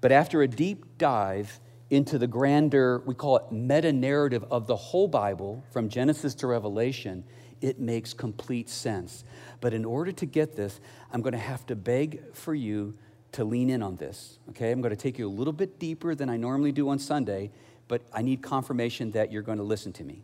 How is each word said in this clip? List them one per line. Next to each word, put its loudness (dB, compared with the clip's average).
But 6
after 6
a 6
deep -2
dive 0
into 4
the 2
grander, 4
we -2
call 4
it 2
meta-narrative 2
of 0
the 2
whole 2
Bible, -2
from -2
Genesis 0
to -4
Revelation, -2
it -2
makes -4
complete -6
sense. -6
But 0
in -2
order -2
to -6
get 0
this, -6
I'm -2
gonna -2
have -8
to -4
beg -2
for -4
you -4
to -2
lean 2
in 0
on -6
this, -12
okay? -2
I'm 0
gonna 0
take -4
you -4
a -4
little -2
bit -4
deeper -4
than -4
I -2
normally 0
do 2
on 0
Sunday, -2
but 0
I -2
need 0
confirmation -2
that 2
you're -6
gonna -4
listen -4
to -14
me. -14